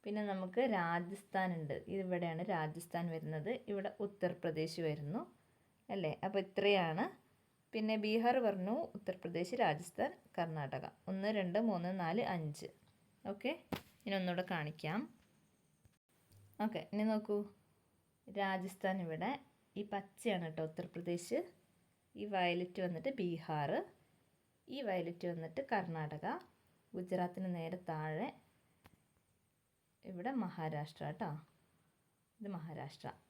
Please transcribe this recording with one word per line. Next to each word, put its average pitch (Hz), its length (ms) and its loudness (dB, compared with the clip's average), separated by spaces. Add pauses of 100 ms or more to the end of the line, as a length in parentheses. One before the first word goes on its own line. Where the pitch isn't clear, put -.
പിന്നെ 208 260 0
നമുക്ക് 185 320 2 (140)
രാജസ്ഥാൻ 180 720 2 (100)
ഉണ്ട്, 147 160 -2 (200)
ഇവിടെയാണ് 175 480 0 (120)
രാജസ്ഥാൻ 165 500 0 (100)
വരുന്നത്. 156 360 -2 (220)
ഇവിടെ 196 180 0 (160)
ഉത്തർപ്രദേശ് 165 800 0
വരുന്നു, 151 360 0 (720)
അല്ലേ? 165 180 0 (140)
അപ്പോൾ 202 200 2
ഇത്രയാണ്. 196 580 4 (720)
പിന്നെ 220 200 2 (100)
ബീഹാർ 226 320 6 (100)
പറഞ്ഞു, 202 300 2 (200)
ഉത്തർപ്രദേശ്, 180 680 -2
രാജസ്ഥാൻ, 175 480 2 (260)
കർണാടക. 151 480 -2 (260)
ഒന്ന്, 190 180 0 (100)
രണ്ട്, 185 200 2 (100)
മൂന്ന്, 180 220 0 (120)
നാല്, 180 220 2 (100)
അഞ്ച്. 156 340 -4 (640)
ഓക്കെ, 247 200 -2 (520)
ഇനി 196 160 0
ഒന്നുകൂടെ 180 320 2
കാണിക്കാം. 156 480 0 (1700)
ഓക്കെ, 190 160 0 (100)
ഇനി 214 180 2
നോക്കൂ, 214 280 2 (1000)
രാജസ്ഥാൻ 190 560 0 (100)
ഇവിടെ, 170 260 -2 (480)
ഈ 202 120 -4
പച്ചയാണ് 196 560 -2
കേട്ടോ 160 220 -2
ഉത്തർപ്രദേശ്, 175 680 -2 (720)
ഈ 202 100 -8 (120)
വയലറ്റ് 180 500 2
വന്നിട്ട് 175 340 -2
ബീഹാർ, 160 520 0 (960)
ഈ 262 180 -6
വയലറ്റ് 175 440 -2
വന്നിട്ട് 165 400 -4
കർണാടക, 160 560 -2 (680)
ഗുജറാത്തിന് 180 520 -2 (100)
നേരെ 165 200 -4 (100)
താഴെ 156 400 0 (1800)
ഇവിടെ 185 200 -2 (140)
മഹാരാഷ്ട്ര 156 640 -2
കേട്ടോ. 196 200 -4 (1120)
ഇത് 202 140 -8
മഹാരാഷ്ട്ര. 143 540 -8 (220)